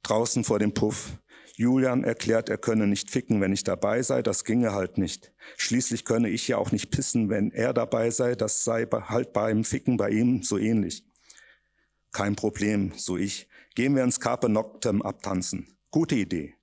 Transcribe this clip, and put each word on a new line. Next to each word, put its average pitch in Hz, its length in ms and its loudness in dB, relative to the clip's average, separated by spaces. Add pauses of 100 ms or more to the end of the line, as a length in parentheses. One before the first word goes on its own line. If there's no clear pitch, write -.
Draußen 117 400 2
vor 104 160 2
dem 104 160 0
Puff. - 420 -2 (380)
Julian 127 480 2
erklärt, 113 460 0
er 107 100 -2
könne 110 260 2
nicht 101 240 0
ficken, 113 320 0
wenn 95 100 2
ich 98 120 -2
dabei 104 400 0
sei, 123 180 0
das 107 240 -2
ginge 113 280 2
halt 98 260 -2
nicht. - 340 -4 (240)
Schließlich 120 480 -2
könne 113 240 2
ich - 180 -2
ja 120 100 0
auch - 140 -2
nicht 104 200 -2
pissen, - 380 0
wenn 107 200 0
er 120 240 0
dabei 117 380 2
sei, 123 240 0
das - 280 -2
sei 113 220 0
be-, 110 240 -4
halt 113 240 -2
beim 110 300 2
Ficken 127 340 0
bei 101 140 0
ihm 117 320 2
so 101 160 0
ähnlich. 107 440 0 (1080)
„Kein 101 240 0
Problem“, 104 600 0
so 92 220 -4
ich. - 320 -4 (240)
„Gehen 135 220 2
wir 131 80 4
ins 123 160 2
Carpe 120 300 0
Noctem 107 520 0
abtanzen.“ - 760 -4 (140)
„Gute 156 240 0
Idee.“ 85 500 -2